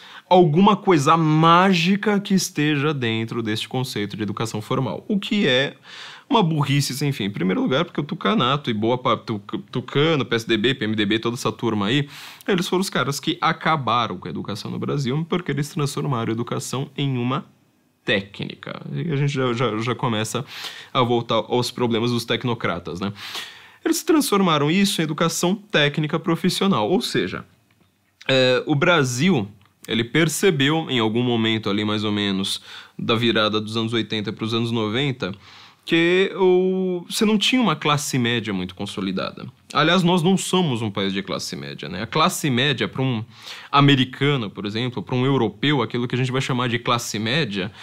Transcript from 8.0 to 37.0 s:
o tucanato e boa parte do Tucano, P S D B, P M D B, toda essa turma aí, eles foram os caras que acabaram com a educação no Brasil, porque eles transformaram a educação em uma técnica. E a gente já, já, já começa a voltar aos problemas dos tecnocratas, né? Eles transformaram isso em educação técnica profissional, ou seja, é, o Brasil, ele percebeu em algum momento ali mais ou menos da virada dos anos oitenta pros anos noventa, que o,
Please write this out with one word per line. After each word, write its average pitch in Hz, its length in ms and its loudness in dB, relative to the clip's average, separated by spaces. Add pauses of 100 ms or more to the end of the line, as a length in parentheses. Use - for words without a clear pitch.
o - 20 -6
tucanato 147 640 0
e 120 40 -2
boa 113 240 0
parte 120 300 0
do 107 120 -4 (320)
Tucano, 139 540 0
P 117 100 -2
S 113 120 -4
D 113 100 2
B, 120 160 2
P 120 120 -4
M 107 100 -2
D 104 100 0
B, 107 140 0
toda 117 160 -2
essa 117 160 -2
turma 107 340 -2
aí, 143 240 0 (380)
eles 190 200 0
foram 185 140 0
os 196 80 -4
caras 139 300 -2
que - 200 -4
acabaram 131 800 0
com - 100 -12
a 85 40 -8
educação 98 400 -8
no 117 80 -6
Brasil, 139 500 -2
porque 175 220 -2
eles 143 180 -4
transformaram 139 640 -4
a - 20 -2
educação 123 640 -6
em 139 200 -2
uma 127 280 -2 (580)
técnica. - 800 -6 (100)
E 147 220 -4
a - 20 0
gente 143 160 2
já, 131 220 0
já, 113 240 0
já 113 180 -2
começa 117 480 -2 (480)
a 135 120 2
voltar 117 320 0
aos 117 340 0
problemas 117 420 0
dos 117 140 -2
tecnocratas, 101 720 -4
né? 98 140 -4 (720)
Eles 320 180 0
transformaram 196 640 4
isso 196 300 2
em 165 60 0
educação 165 500 0
técnica 151 640 0
profissional, 165 680 2
ou 196 120 2
seja, 92 440 -2 (800)
é, 127 400 4
o 151 80 2
Brasil, 143 720 2 (400)
ele 113 160 0
percebeu 156 840 2
em 127 100 0
algum 110 240 2
momento 113 460 2
ali 104 160 0
mais 107 180 0
ou 107 80 -2
menos 101 500 -2 (360)
da 113 180 0
virada 110 460 2
dos 107 160 -8
anos 113 160 -2
oitenta 110 400 -4
pros 110 200 -6
anos 117 160 -2
noventa, 117 640 -2 (540)
que 175 500 2
o, 185 760 2